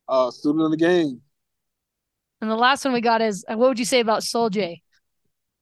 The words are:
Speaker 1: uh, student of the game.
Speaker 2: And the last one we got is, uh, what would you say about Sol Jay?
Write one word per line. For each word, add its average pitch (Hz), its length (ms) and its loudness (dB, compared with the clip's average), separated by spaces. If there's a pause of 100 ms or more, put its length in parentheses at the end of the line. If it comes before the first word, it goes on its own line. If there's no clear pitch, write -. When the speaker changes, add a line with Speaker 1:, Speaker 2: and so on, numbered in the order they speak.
Speaker 1:
uh, 127 220 0
student 151 340 -2
of 156 60 0
the 160 60 -2
game. 165 440 0 (1200)
Speaker 2:
And 220 100 -6
the 220 60 -2
last 254 280 2
one 269 100 0
we 240 60 0
got 226 220 2
is, 214 280 -4
uh, 220 60 -6
what 247 120 4
would 247 100 -2
you 247 60 -2
say 247 160 2
about 220 220 0
Sol 233 280 -2
Jay? 180 320 -6 (800)